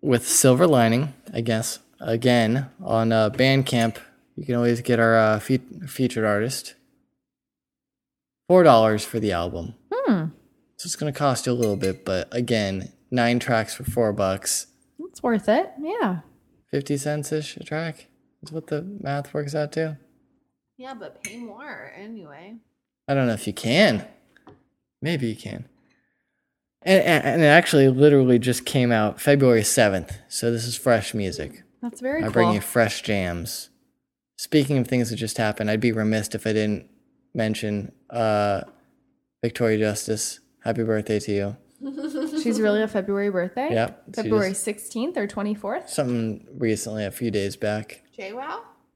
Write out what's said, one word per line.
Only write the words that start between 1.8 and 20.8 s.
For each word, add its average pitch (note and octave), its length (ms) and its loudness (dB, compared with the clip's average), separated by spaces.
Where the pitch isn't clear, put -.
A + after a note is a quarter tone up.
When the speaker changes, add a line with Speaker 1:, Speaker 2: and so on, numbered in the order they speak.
Speaker 1:
Again, A#2+ 720 2
on, A2+ 300 0
uh, A2 180 4
Bandcamp, C3 680 2
you - 80 -12
can B2 100 -2
always A#2+ 240 2
get A#2+ 220 2
our, A2+ 160 6
uh, G#2+ 220 4
fe-, C3 200 0
featured B2 380 -2
artist. G#2+ 520 -2
Four F3+ 160 8
dollars A2 400 6
for - 160 -6
the G#2+ 140 0
album. E2+ 420 -6
Speaker 2:
Hmm. B3+ 340 0
Speaker 1:
So - 100 -14
it's E3+ 80 -8
gonna D3+ 160 -4
cost C3+ 340 0
you B2+ 60 0
a - 20 2
little A2+ 220 0
bit, F#2+ 300 -4
but F#2 280 -4
again, A2 600 -2
nine A#2+ 260 2
tracks A#2 380 0
for - 80 -14
four G#2+ 300 0
bucks. G2 540 -2
Speaker 2:
It's F4 240 -16
worth A3+ 280 -2
it, C4 200 2
yeah. D#4 380 -4
Speaker 1:
Fifty C#3 240 -2
cents-ish D3 600 -6
a - 80 -16
track D#3 420 -8
is D3+ 120 -18
what D#3+ 140 -10
the D3+ 140 -4
math C#3+ 320 -6
works D3 200 -6
out D3+ 200 -4
to. D#3 240 -4
Speaker 3:
Yeah, C4 160 -16